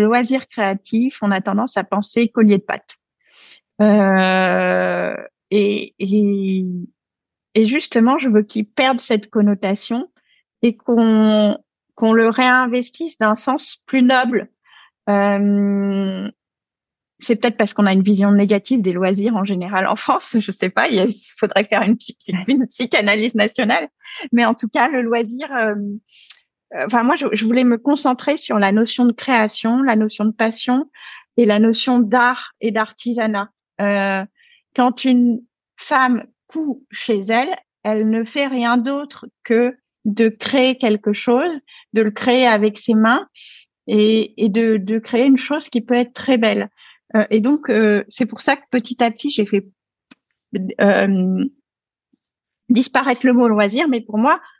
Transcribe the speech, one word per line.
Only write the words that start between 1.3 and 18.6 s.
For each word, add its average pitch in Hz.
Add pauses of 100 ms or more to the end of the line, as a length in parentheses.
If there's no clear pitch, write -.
a 190
tendance 208
à 190
penser 214
collier 214
de -
pâtes. - (840)
Euh, 185 (340)
et, 202
et, 196 (880)
et 220
justement, 247
je 262
veux 214
qu'il 214
perde 262
cette 214
connotation 208 (500)
et 233
qu'on, 220 (380)
qu'on 220
le 226
réinvestisse 254
d'un 220
sens -
plus 269
noble. 254 (580)
Euh, 202 (880)
c'est -
peut-être 233
parce 208
qu'on -
a 190
une 190
vision 202
négative 202